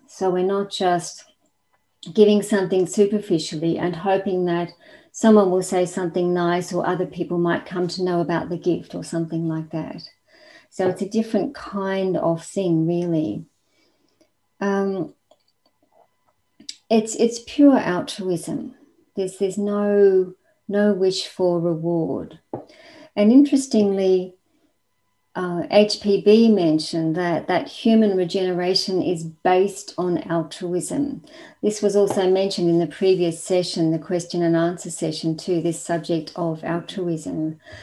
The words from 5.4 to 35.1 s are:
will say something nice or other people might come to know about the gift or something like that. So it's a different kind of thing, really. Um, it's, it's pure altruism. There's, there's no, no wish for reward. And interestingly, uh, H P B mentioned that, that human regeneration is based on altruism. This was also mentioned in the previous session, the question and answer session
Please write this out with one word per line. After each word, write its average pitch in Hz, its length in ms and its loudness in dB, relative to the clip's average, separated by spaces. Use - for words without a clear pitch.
will 185 120 2
say 180 220 0
something 180 480 -2
nice 175 380 0
or 175 160 -2
other 180 180 0
people 175 320 -6
might 170 280 0
come 180 220 -4
to 185 160 -6
know 175 180 0
about 165 280 -2
the 175 80 -6
gift - 380 -4
or 170 80 -10
something 165 440 -4
like 160 240 -6
that. 156 320 -10
So 185 180 -2
it's 185 140 -4
a 196 80 -6
different 220 460 -2
kind 190 600 -4
of 165 280 -2
thing, 170 440 0
really. 170 580 -2
Um, 196 520 -2
it's, 220 240 2
it's 233 300 0
pure 285 320 6
altruism. 180 960 -4
There's, 185 220 -6
there's 190 200 -2
no, 202 800 2
no 208 260 2
wish 185 340 0
for 175 320 0
reward. 165 800 -2
And 208 160 4
interestingly, 196 1040 4
uh, 175 340 -4
H 208 320 4
P 202 200 2
B 226 280 6
mentioned 160 640 2
that, 175 320 -2
that 180 200 0
human 220 500 2
regeneration 185 840 0
is 165 220 -4
based 185 720 -2
on 180 200 -2
altruism. 170 920 -4
This 208 220 -2
was 202 120 2
also 202 340 2
mentioned 190 400 2
in 170 100 4
the 170 80 2
previous 175 540 0
session, 180 500 0
the 160 80 -2
question 170 420 -4
and 165 140 2
answer 170 340 -2
session 160 480 -4